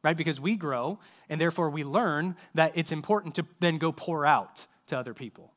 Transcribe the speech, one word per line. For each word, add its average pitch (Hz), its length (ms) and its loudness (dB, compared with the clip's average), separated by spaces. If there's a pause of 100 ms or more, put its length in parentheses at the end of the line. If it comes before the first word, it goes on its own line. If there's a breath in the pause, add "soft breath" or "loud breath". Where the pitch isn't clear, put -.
right? 175 140 2
Because 156 240 -2
we 185 160 0
grow, 151 420 -4 (320 loud breath)
and 156 100 -4
therefore 165 300 2
we 147 140 -4
learn 170 540 0 (180 loud breath)
that 156 180 4
it's 165 180 -2
important 165 440 -2
to 175 100 -2 (140)
then 170 180 4
go 160 140 0
pour 156 340 -4
out 123 400 2 (220 soft breath)
to 139 100 -4
other 123 160 -6
people. 104 420 -16